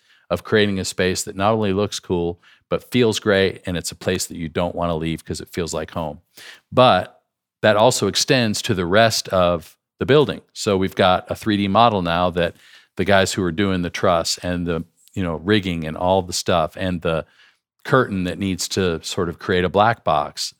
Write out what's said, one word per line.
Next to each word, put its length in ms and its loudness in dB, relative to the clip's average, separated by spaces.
of 140 -2
creating 360 2
a 40 -6
space 400 -2
that 120 -12
not 160 2
only 200 0
looks 280 -2
cool, 400 -4
but 220 -2
feels 300 2
great, 460 2
and 100 -4
it's 160 -6
a 40 -14
place 300 -4
that 100 -14
you 120 -8
don't 260 -4
wanna 220 -2
leave 280 -4
'cause 160 -8
it 80 -16
feels 240 -6
like 200 -8
home. 280 -8
But 500 4
that 140 4
also 320 4
extends 540 0
to 120 -2
the 120 -2
rest 420 4
of 480 0
the 60 -2
building. 340 2
So 240 -2
we've 200 -2
got 340 4
a 60 -4
three 200 -2
D 120 0
model 340 4
now 280 0
that 260 -2
the 80 -2
guys 300 4
who 100 -2
are 80 -2
doing 300 -2
the 80 -6
truss 480 0
and 280 -6
the, 180 -4
you 80 -6
know, 140 -4
rigging 500 -2
and 100 -8
all 260 2
the 100 -12
stuff 440 -2
and 260 -4
the 220 -2
curtain 400 2
that 140 -6
needs 300 -4
to 340 -2
sort 280 -4
of 80 -10
create 260 0
a 40 0
black 360 2
box 560 -2